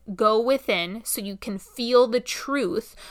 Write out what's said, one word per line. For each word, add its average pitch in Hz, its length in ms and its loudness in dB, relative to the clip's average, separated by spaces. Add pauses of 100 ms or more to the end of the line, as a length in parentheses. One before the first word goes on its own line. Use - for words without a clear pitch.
(140)
go 220 260 4
within 226 640 0
so - 160 -6
you 196 160 -10
can 196 220 -10
feel 240 480 2
the 240 140 0
truth 240 720 -4 (160)